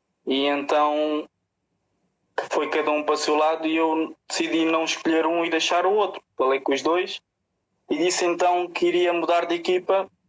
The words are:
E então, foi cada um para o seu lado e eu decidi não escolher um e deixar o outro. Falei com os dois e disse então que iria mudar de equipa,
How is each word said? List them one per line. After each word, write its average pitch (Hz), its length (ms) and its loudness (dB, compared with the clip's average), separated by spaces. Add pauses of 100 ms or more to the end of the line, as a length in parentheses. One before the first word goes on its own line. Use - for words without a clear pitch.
(260)
E 135 200 0
então, 151 840 0 (1200)
foi 147 200 -2
cada 151 200 0
um 151 120 0
para 151 120 0
o 147 40 0
seu 151 180 0
lado 160 300 0
e 160 100 0
eu 160 400 0 (100)
decidi 160 380 -2
não 160 200 0
escolher 160 420 0
um 170 180 0
e 170 60 -4
deixar 170 340 0
o 185 80 2
outro. 202 300 0 (140)
Falei 135 240 2
com 143 120 -2
os 135 100 -2
dois 175 380 -2 (720)
e 294 80 0
disse 339 260 0
então 180 440 0
que 175 180 0
iria 175 260 2
mudar 170 340 0
de 170 80 -2
equipa, 185 560 0 (180)